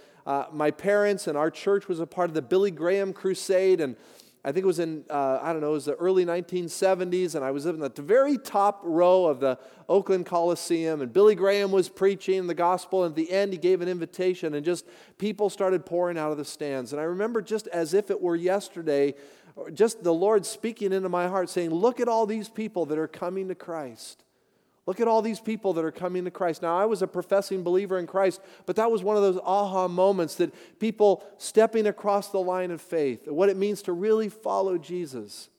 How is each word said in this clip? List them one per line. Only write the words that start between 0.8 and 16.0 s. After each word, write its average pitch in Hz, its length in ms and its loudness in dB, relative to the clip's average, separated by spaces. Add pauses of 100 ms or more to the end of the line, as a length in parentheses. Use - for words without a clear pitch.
and 156 100 -2
our 156 140 0
church 202 360 -2
was 165 140 -4
a 165 60 -4
part 175 240 -2
of 156 40 -8
the 160 60 -2
Billy 190 300 2
Graham 185 420 0
Crusade, 185 680 2
and 135 160 -2 (480)
I 139 100 -2
think 185 120 -2
it - 20 -2
was 170 120 2
in, 160 320 -4
uh, 135 320 0
I 160 100 -2
don't 160 80 -4
know, 147 100 0
it - 20 0
was 143 120 -2
the 143 120 -2
early 185 280 2
nineteen 175 460 -4
seventies, 180 640 0
and 143 100 -2
I 135 60 0
was 139 160 -4
in 170 120 -2
the 143 120 -4
very 247 480 2
top 202 460 0
row 175 420 4
of 135 140 0
the 131 180 0 (280)
Oakland 190 380 2
Coliseum, 170 760 -2
and 120 100 -6
Billy 208 220 8
Graham 196 380 2
was 185 180 2
preaching 190 560 0
the 175 80 -2
gospel, 180 500 0
and 165 80 -2
at 143 40 -16
the 160 140 -2
end 196 220 0
he 180 60 -6
gave 180 240 2
an 175 60 -2
invitation, 180 680 -4
and 147 100 -4
just 170 220 -2 (320)
people 202 320 -2
started 190 340 0
pouring 175 320 -2